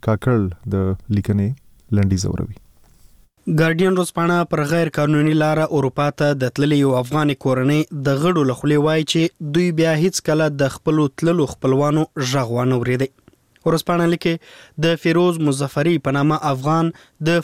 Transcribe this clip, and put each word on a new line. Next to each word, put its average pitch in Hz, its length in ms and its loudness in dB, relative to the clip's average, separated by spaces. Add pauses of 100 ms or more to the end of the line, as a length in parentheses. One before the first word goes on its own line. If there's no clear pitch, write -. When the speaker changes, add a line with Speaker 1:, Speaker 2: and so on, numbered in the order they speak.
Speaker 1:
کاکړ 113 280 0 (380)
د - 0 - (440)
لیکنې 101 300 0 (500)
لنډیز 95 320 0
اوروي. - 260 -6 (1040)
Speaker 2:
ګارډین 165 360 2
ورځپاڼه 175 540 0
پر 156 120 -2 (100)
غیر 165 260 0
قانوني 151 460 2
لاره 156 200 0 (140)
اروپا 139 320 -2
ته 147 320 0
د 127 160 -2
تللې 143 240 2
یو 135 180 2
افغاني 143 460 0
کورنۍ 139 640 -2
د 135 100 0
غړو 165 300 2
له 120 100 -4
خولې 147 280 2
وایي 156 240 0
چې 160 440 -2
دوی 180 140 2 (100)
بیا 160 220 2
هیڅ - 260 -2
کله 156 220 2 (140)
د 131 120 -2
خپلو 156 320 0 (140)
تللو 165 320 2
خپلوانو 143 500 0 (140)
غږ 127 400 -2
وانه 127 220 0
اورېدی. 123 300 -2 (580)
ورځپاڼه 170 420 0
لیکي، 170 220 -2 (500)
د 165 180 2
فیروز 170 460 2
مظفري 143 480 0 (100)
په 135 120 -2
نامه 151 200 2 (140)
افغان 156 400 0 (380)
د 170 160 2